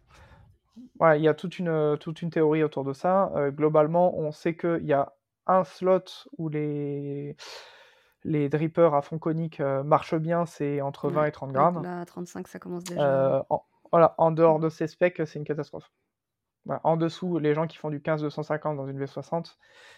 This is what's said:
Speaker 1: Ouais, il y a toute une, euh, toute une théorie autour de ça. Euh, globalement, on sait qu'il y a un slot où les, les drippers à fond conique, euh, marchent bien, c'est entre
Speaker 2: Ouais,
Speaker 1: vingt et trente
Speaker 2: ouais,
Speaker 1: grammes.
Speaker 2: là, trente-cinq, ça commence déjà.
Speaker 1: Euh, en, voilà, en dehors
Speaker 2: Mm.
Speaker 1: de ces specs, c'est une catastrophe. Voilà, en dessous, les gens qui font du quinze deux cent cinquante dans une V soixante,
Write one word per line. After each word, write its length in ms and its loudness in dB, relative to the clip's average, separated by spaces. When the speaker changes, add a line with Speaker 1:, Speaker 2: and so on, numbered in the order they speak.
Speaker 1:
Ouais, 200 6
il 40 -2
y 40 6
a 60 4
toute 260 -10
une, 100 -4
euh, 280 0
toute 240 -10
une 80 -4
théorie 340 2
autour 200 -2
de 100 -4
ça. 420 0
Euh, 160 0
globalement, 680 2
on 140 -4
sait 240 -4
qu'il 300 -2
y 80 0
a 200 0
un 180 4
slot 420 0
où 120 -6
les, 840 -6
les 260 0
drippers 440 4
à 80 4
fond 180 -6
conique, 400 -4
euh, 240 -2
marchent 320 2
bien, 300 0
c'est 360 -4
entre 280 -6
Speaker 2:
Ouais, 40 -4
Speaker 1:
vingt 120 2
et 60 -2
trente 180 -10
Speaker 2:
ouais, 60 -6
Speaker 1:
grammes. 280 2
Speaker 2:
là, 220 -8
trente-cinq, 420 -12
ça 120 -18
commence 260 -12
déjà. 160 -4
Speaker 1:
Euh, 120 -4
en, 140 -4
voilà, 260 6
en 140 4
dehors 280 4
Speaker 2:
Mm. 40 -6
Speaker 1:
de 60 0
ces 180 -6
specs, 380 0
c'est 140 -10
une 60 -10
catastrophe. 460 -8
Voilà, 200 -6
en 100 2
dessous, 440 -2
les 140 2
gens 140 -2
qui 100 -14
font 120 -10
du 120 -8
quinze 200 -2
deux 80 -4
cent 140 -8
cinquante 340 -4
dans 100 -8
une 100 -8
V 80 -6
soixante, 540 -8